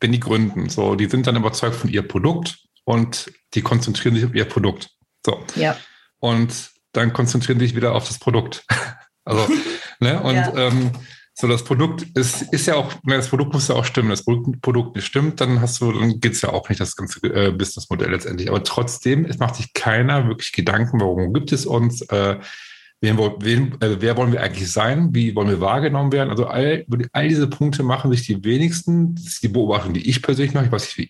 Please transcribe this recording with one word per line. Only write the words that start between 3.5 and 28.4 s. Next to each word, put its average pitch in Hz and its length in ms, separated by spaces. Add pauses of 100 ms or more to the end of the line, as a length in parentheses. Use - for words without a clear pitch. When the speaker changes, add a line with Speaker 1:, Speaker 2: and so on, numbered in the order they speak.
Speaker 1:
die 107 80
konzentrieren 117 540
sich 113 80
auf 123 100
ihr 110 120
Produkt. - 440 (340)
So. - 140 (160)
Speaker 2:
Ja. 156 220 (420)
Speaker 1:
Und 117 520 (220)
dann 117 200
konzentrieren 123 460
die 127 80
sich 120 100
wieder 117 180
auf 110 140
das - 100
Produkt. - 500
<laughs> 120 60 (500)
Also, 107 220 (280)
Speaker 2:
<laughs> - 260
Speaker 1:
ne, 123 220
und, 131 120
Speaker 2:
Ja. 123 220
Speaker 1:
ähm, 127 340 (440)
so - 120
das 117 160
Produkt 160 400 (140)
ist, 123 340
ist 147 160
ja 156 100
auch, 139 160 (120)
ne, 135 120
das 127 120
Produkt 143 240
muss 139 160
ja 131 60
auch 120 100
stimmen. 113 240
Das 98 160
Produkt, 120 380
Produkt 120 340
nicht 98 80
stimmt, 151 360
dann 123 200
hast 120 220
du, 117 100
dann 110 260
geht's 113 220
ja - 80
auch - 220
nicht, 101 100
das - 160
ganze, - 320
äh, 101 240
Businessmodell - 580
letztendlich. 90 380
Aber 101 160
trotzdem, 127 600
es - 120
macht 120 180
sich - 180
keiner 123 540
wirklich - 240
Gedanken, 110 480
warum 92 340
gibt 143 180
es 131 140
uns, 117 420
äh, 98 300 (640)
wen 107 160
wo-, 104 220
wen, 120 420
äh, 104 180
wer 113 160
wollen 123 160
wir - 100
eigentlich 90 300
sein? 135 400
Wie 117 240
wollen 104 140
wir 90 100
wahrgenommen 139 500
werden? 139 200
Also 113 160
all, 147 420
über 120 80
die, 123 160
all 147 160
diese 151 200
Punkte 147 340
machen 127 280
sich 120 160
die 98 180